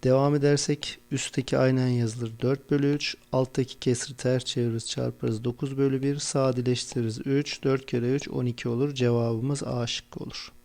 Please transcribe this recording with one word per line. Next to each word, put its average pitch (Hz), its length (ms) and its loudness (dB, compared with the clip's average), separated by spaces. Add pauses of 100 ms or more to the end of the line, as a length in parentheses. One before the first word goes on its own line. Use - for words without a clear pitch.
Devam 135 300 4
edersek 143 640 0 (120)
üstteki - 480 -2
aynen 131 300 4
yazılır. 117 440 0 (100)
Dört 135 280 0
bölü 143 240 4
üç. - 220 -4 (160)
Alttaki 131 460 -2
kesri 127 360 0
ters 127 300 0
çeviririz, 117 460 -2
çarparız. 120 540 -4
Dokuz 135 340 -4
bölü 135 240 2
bir, 143 160 0
sadeleştiririz. 123 1080 0
Üç, 139 380 0
dört 135 220 2
kere 120 280 0
üç, 143 140 -4
on 131 180 -2
iki 123 220 -4
olur. 135 260 0
Cevabımız 120 680 0
A 123 240 -4
şıkkı - 380 -8
olur. - 280 -12 (120)